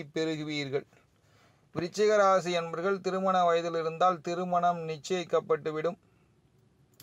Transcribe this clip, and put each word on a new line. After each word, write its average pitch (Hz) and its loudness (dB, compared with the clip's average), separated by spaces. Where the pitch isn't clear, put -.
பெறுவீர்கள். 151 -4
விருச்சிக 185 0
ராசி 190 4
அன்பர்கள், 170 -2
திருமண 190 0
வயதில் 170 2
இருந்தால் 165 2
திருமணம் 175 0
நிச்சயிக்கப்பட்டுவிடும். 160 -2